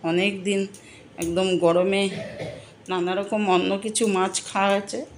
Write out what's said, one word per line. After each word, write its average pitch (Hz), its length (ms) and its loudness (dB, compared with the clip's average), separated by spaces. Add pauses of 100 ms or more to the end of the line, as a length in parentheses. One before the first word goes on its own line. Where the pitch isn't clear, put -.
অনেক 185 400 0
দিন 196 240 0 (500)
একদম 175 400 0
গরমে 185 520 4 (800)
নানা 185 260 -2
রকম 202 340 -2
অন্য 185 280 4
কিছু 214 300 0
মাছ 190 380 0
খাওয়া 196 260 2
হয়েছে 202 340 -2 (120)